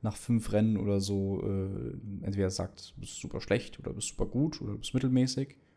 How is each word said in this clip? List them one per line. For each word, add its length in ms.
nach 160
fünf 360
Rennen 240
oder 240
so. 420
Äh, 800
entweder 260
sagt, 440
du 60
bist 200
super 200
schlecht 400
oder 120
bist 160
super 180
gut 360
oder 120
bist 200
mittelmäßig 640